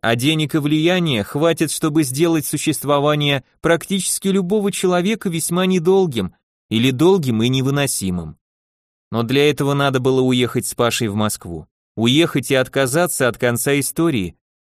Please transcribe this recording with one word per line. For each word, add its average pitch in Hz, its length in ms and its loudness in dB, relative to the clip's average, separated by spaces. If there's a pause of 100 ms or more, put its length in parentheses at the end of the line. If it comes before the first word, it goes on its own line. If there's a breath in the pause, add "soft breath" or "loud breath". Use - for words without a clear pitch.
а 113 140 0
денег 151 400 0
и 160 40 2
влияния 156 640 0
хватит, 160 480 0
чтобы 160 320 0
сделать 151 420 0
существование 143 960 0 (180 soft breath)
практически 175 680 -2
любого 196 440 0
человека 185 580 0
весьма 170 360 -2
недолгим 180 680 2 (360)
или 117 220 2
долгим 135 520 2
и 120 60 2
невыносимым. 131 880 -2 (760)
Но 113 120 -2
для 139 260 2
этого 143 240 0
надо 139 260 0
было 131 220 2
уехать 123 460 0
с - 80 -10
Пашей 117 320 0
в 101 80 -4
Москву. 95 520 -4 (280)
Уехать 135 560 0
и 135 40 2
отказаться 135 720 0
от 113 100 -2
конца 123 420 0
истории, 131 580 -2 (280)